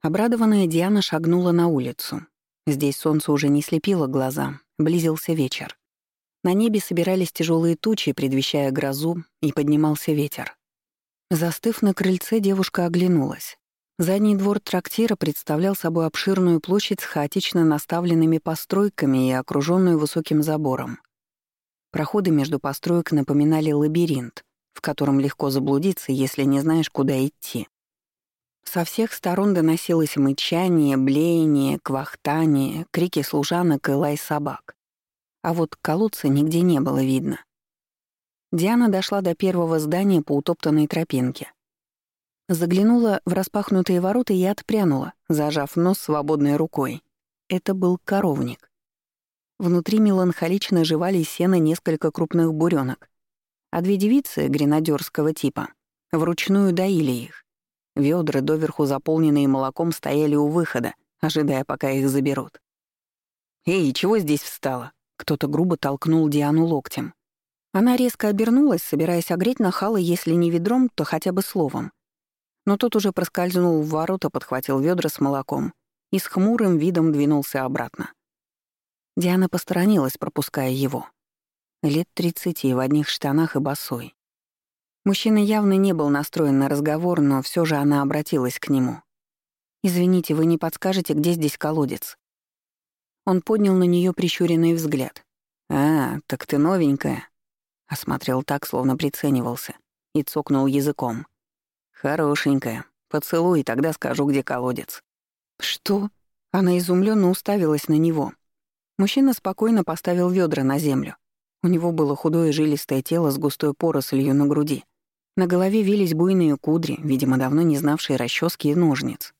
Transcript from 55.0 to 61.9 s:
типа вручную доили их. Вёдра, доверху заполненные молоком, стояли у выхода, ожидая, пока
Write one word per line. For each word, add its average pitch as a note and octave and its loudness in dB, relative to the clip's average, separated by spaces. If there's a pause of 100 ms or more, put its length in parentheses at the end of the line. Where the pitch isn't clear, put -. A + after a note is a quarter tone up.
типа - -4 (440)
вручную F3 2
доили E3+ 0
их. A#2+ -8 (520)
Вёдра, D3+ 0
доверху D3+ -2
заполненные D3 2
молоком, C3+ 0
стояли D3 0
у D3 2
выхода, D#3 -2 (260)
ожидая, C#3 0
пока C#3 -4